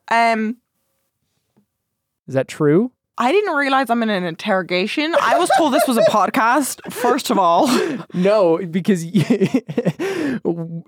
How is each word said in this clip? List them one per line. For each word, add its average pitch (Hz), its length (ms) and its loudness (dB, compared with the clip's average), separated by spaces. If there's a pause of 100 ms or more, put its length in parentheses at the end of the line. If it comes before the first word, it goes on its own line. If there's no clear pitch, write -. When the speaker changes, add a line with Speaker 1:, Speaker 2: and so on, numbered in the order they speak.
Speaker 1:
Um, 226 500 0 (1700)
Speaker 2:
Is 127 60 -8
that 131 120 0
true? 160 460 2 (240)
Speaker 1:
I 247 140 0
didn't 392 240 0
realize 269 360 0
I'm 233 120 0
in 220 80 -2
an 185 140 -2
interrogation. 185 960 -2
I 233 180 2
was 349 180 0
told 320 160 2
this 320 140 2
was 254 100 0
a 302 60 4
<laughs> 320 80 4
podcast, 226 680 0 (120)
first 247 380 -2
of 208 80 2
all. 180 300 4 (440)
Speaker 2:
No, 180 460 2
because 180 460 -2
<laughs> 196 920 0 (920)